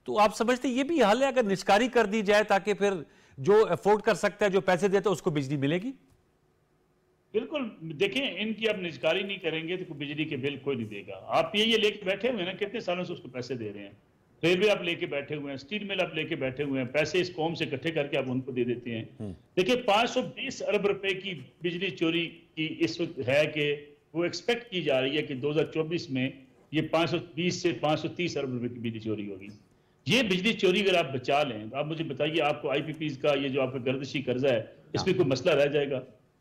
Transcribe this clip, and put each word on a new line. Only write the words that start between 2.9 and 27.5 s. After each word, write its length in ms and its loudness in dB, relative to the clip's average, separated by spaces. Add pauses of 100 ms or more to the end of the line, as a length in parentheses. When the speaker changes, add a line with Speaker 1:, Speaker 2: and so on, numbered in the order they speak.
Speaker 1:
जो 260 8
अफोर्ड 360 4
कर 120 4
सकता 320 0
है, 60 4
जो 100 4
पैसे 280 2
देता 200 2
है, 40 4
उसको 180 -2
बिजली 260 0
मिलेगी? 320 0 (1400)
Speaker 2:
बिल्कुल, 500 -2
देखिए, 440 -2
इनकी 380 -4
आप 140 0
निजकारी 440 0
नहीं 160 -6
करेंगे 380 -4
तो 180 -10
बिजली 300 -4
के 120 -6
बिल 200 -4
कोई 180 -4
नहीं 120 -4
देगा। 280 -12
आप 400 0
ये, 100 4
ये 120 4
लेके 280 0
बैठे 240 0
हुए 100 -2
हैं 80 -2
ना, 60 -6
कितने 280 -6
सालों 220 -2
से 100 -6
उसको 160 -14
पैसे 260 -8
दे 140 -6
रहे 140 -12
हैं, 140 -18 (460)
रेलवे 260 4
आप 140 2
लेके 220 -4
बैठे 300 -6
हुए 160 -8
हैं, 60 -8
स्टील 300 -8
मिल 120 -4
आप 160 0
लेके 200 -4
बैठे 280 -4
हुए 160 -2
हैं, 120 -4
पैसे 280 0
इस 100 0
कौम 240 -2
से 120 -4
इकट्ठे 260 -4
करके 260 -2
आप 100 -2
उनको 240 -4
दे 140 0
देते 260 -4
हैं। 180 -6 (100)
Speaker 1:
हम्म। 120 -8
Speaker 2:
देखिए, 440 0
पाँच 340 2
सौ 120 -2
बीस 400 -8
अरब 260 0
रुपए 260 0
की 400 -8 (100)
बिजली 280 -2
चोरी 340 0
की 400 -8
इस 360 -2
वक्त 180 -4
है 260 4
कि 520 -4 (180)
वो 100 0
एक्सपेक्ट 460 -4
की 100 -2
जा 180 2
रही 160 0
है 80 0
कि 100 -6
दो 180 -2
हज़ार 220 0
चौबीस 380 -2
में 320 -2 (300)
ये 80 2
पाँच 280 2
सौ 80 0
बीस 460 -2